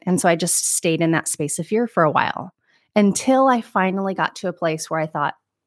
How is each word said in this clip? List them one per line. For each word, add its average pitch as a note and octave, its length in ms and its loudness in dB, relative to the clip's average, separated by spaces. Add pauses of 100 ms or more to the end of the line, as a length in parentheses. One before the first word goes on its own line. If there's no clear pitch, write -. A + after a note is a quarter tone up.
And F3+ 180 0
so - 80 0
I E3+ 80 4
just - 400 -2
stayed E3 240 0
in E3 120 2
that - 180 0
space - 300 -6
of E3+ 80 -8
fear A3+ 200 0
for F3 160 2
a D3+ 80 4
while - 400 -2 (420)
until C4 540 4
I B3 140 2
finally G3 520 -2
got E3+ 240 -4
to F#3+ 120 -6
a F3 40 -4
place D#3+ 360 -4
where D#3+ 100 -2
I D#3 80 -2
thought, D3 280 -4 (320)